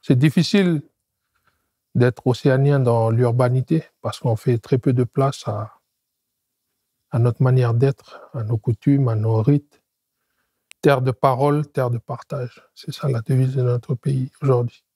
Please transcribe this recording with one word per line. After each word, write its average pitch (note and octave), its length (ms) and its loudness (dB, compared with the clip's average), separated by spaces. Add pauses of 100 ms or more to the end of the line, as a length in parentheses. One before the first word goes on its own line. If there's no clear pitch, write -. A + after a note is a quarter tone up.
C'est C3 180 0
difficile E3 640 2 (1120)
d'être B2 320 0
océanien C3+ 540 2
dans A#2 300 2
l'urbanité B2+ 720 0 (160)
parce - 180 -8
qu'on A#2 180 -2
fait B2 200 -2
très - 220 -2
peu B2+ 160 0
de B2 100 0
place C3+ 420 -4
à, G#2+ 280 -8 (1400)
à B2+ 80 -2
notre A#2+ 240 0
manière B2+ 300 2
d'être, C3+ 480 -2 (120)
à A#2+ 120 -8
nos A2 140 -4
coutumes, C#3 500 0
à A2+ 60 -2
nos A2 280 0
rites. C#3+ 400 -2 (1000)
Terre C#3 180 4
de C3 120 -2
parole, C#3+ 540 0
terre B2+ 240 -4
de A#2+ 80 -4
partage. B2 640 -12 (120)
C'est - 180 -16
ça - 160 -6
la B2 140 -2
devise C3 320 0
de C3 80 -2
notre B2 320 -2
pays C3+ 360 -4 (120)
aujourd'hui. B2 420 -2 (120)